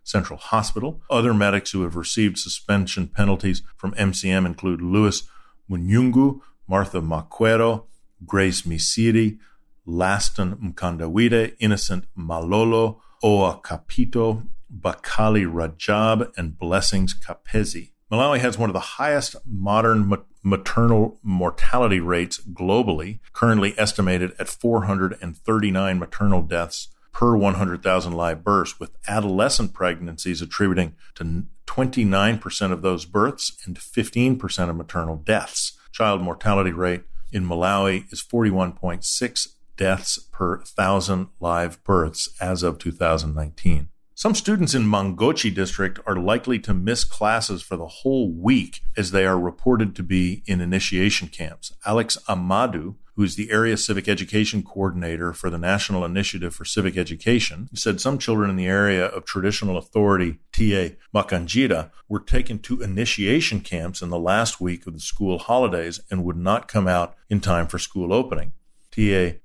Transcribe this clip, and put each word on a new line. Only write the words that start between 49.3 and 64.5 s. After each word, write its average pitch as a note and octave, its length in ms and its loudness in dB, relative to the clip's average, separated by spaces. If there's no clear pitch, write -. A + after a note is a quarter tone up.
reported G2 600 0
to F#2 80 -8
be F2+ 420 0
in F#2 140 0
initiation F#2 640 0
camps. - 460 -12
Alex A2+ 320 0
Amadu, F#2+ 640 -2
who G#2 80 2
is F2+ 100 0
the G#2 160 -6
area A2 260 2
civic G2 300 -2
education G#2 560 0
coordinator F2 680 -4
for F2+ 180 -6
the E2 80 -4
National F#2 460 0
Initiative F2 500 -4
for F2 100 -12
Civic F#2+ 320 -2
Education, F2+ 800 -2
said - 260 -2
some C#3 160 -2
children G#2+ 340 0
in F#2+ 40 0
the F#2 140 -2
area F#2+ 380 2
of - 180 -8
traditional G2 520 -2
authority, F2+ 640 2
T G#2+ 240 4
A F2+ 200 -2
Makanjira, F#2 800 0
were G#2 120 -4
taken A#2+ 400 2
to - 200 -4
initiation G#2+ 800 0
camps F2+ 440 -6
in F2 80 -6
the F2 100 -2
last G2+ 400 0